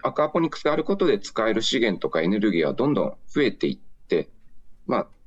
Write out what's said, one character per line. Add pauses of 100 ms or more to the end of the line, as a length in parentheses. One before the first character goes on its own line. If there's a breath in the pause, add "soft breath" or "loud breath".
ア
ク
ア
ポ
ニ
ッ
ク
ス
が
あ
る
こ
と
で
使
え
る
資
源
と
か
エ
ネ
ル
ギ
ー
は
ど
ん
ど
ん (140)
増
え
て
い
っ
て、 (560)
ま
あ、 (200)